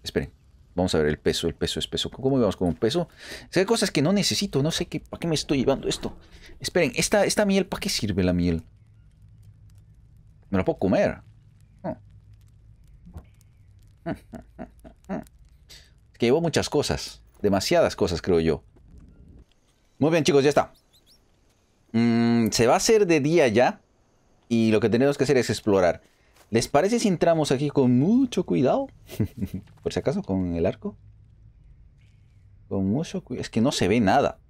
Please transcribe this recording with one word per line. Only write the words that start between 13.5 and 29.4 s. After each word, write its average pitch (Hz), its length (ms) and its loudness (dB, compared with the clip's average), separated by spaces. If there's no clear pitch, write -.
Es - 60 -20
que 117 80 0
llevo 143 140 4
muchas 156 300 -2
cosas. - 520 -4
Demasiadas 104 540 2
cosas, 85 260 -2
creo 85 180 2
yo. 80 220 0
Muy 147 140 2
bien, 165 100 2
chicos, 139 220 4
ya 143 60 6
está. 101 220 0
Mm, 117 580 2
se 113 180 2
va 147 60 4
a - 20 2
hacer 208 300 4
de 165 140 4
día 151 280 2
ya. 120 320 2
Y 113 220 2
lo 107 100 4
que 113 80 2
tenemos 135 300 2
que 139 60 0
hacer 139 120 2
es 120 140 0
explorar. 95 520 2
¿Les 117 180 0
parece 202 300 2
si 220 100 0
entramos 165 440 2
aquí 139 160 -2
con 123 300 2
mucho 214 480 0
cuidado? 180 400 0
<laughs> - 480 -12